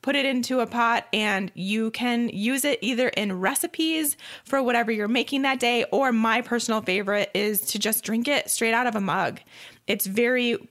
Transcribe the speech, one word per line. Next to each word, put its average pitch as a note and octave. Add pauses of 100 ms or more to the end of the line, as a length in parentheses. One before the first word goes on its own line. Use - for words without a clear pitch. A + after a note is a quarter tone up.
put C#4
it C#4
into B3+
a A3+
pot, A#3
and G#3
you G#3+
can A#3+
use B3
it C#4+
either A#3+
in F#3+
recipes D#4+ (300)
for C4+
whatever A#3
you're G#3+
making C4+
that C4+
day, A#3+
or B3+
my A3+
personal A3+
favorite G3+
is G#3
to -
just G#3+
drink A#3
it C#4+
straight A3+
out B3
of A3+
a G#3
mug. E3+ (440)
It's -
very A#3+ (120)